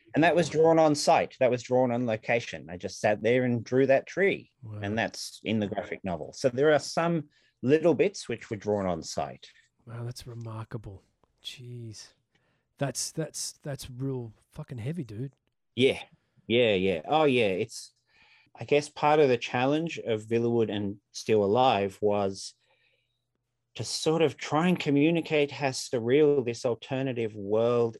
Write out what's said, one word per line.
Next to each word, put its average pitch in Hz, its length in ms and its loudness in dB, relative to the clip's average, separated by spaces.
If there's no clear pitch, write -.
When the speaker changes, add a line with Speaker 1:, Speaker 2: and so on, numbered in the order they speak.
Speaker 1:
And 139 100 4
that 165 100 4
was 165 140 2
drawn 160 300 4
on 156 160 6
site. 147 460 2
That 127 100 4
was 120 120 -2
drawn 127 300 2
on 120 140 -2
location. 110 640 -4
I 90 80 -10
just 92 220 -10
sat 107 220 0
there 123 220 2
and 120 180 0
drew 131 240 2
that 131 200 4
tree. 175 440 -2
Speaker 2:
Wow. 107 200 -14
Speaker 1:
And 101 160 -4
that's - 460 -6
in 110 160 0
the 104 60 -2
graphic 95 380 -8
novel. 82 300 -6
So - 140 0
there 135 240 2
are 147 60 4
some 165 460 -2
little 156 320 4
bits 160 340 -2
which 117 200 -8
were 117 80 -6
drawn 101 300 -2
on 87 160 -2
site. 69 440 -8
Speaker 2:
Wow, 120 180 -12
that's 120 220 -12
remarkable. 110 760 -14
Jeez. 120 640 -16
That's, - 340 -4
that's, - 500 -8
that's 139 280 -10
real 127 420 -6
fucking 143 260 -12
heavy, 147 260 -8
dude. 117 320 -12
Speaker 1:
Yeah. 123 240 4
Yeah, 113 280 4
yeah. 92 320 0
Oh, 156 180 2
yeah. 123 240 4
It's, 95 440 -6
I 117 60 -12
guess 147 240 2
part 151 320 2
of 147 80 6
the 127 80 4
challenge 143 720 -2
of 110 160 -2
Villawood 117 520 0
and 101 220 -4
Still 107 320 2
Alive 104 560 2
was 101 540 -2
to 113 80 -8
sort 160 380 0
of 147 140 2
try 160 320 0
and 175 100 2
communicate 151 720 2
how 131 180 -2
surreal 131 760 2
this 117 200 -6
alternative 120 680 -4
world 113 640 0